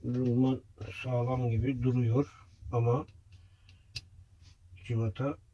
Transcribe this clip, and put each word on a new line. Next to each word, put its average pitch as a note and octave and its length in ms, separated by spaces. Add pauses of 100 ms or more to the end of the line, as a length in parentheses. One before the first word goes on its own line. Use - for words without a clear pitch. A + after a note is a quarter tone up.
Rulman B2+ 560 (420)
sağlam B2 460
gibi A#2+ 340
duruyor B2 640 (240)
ama A#2+ 340 (1800)
cıvata A#2 520 (160)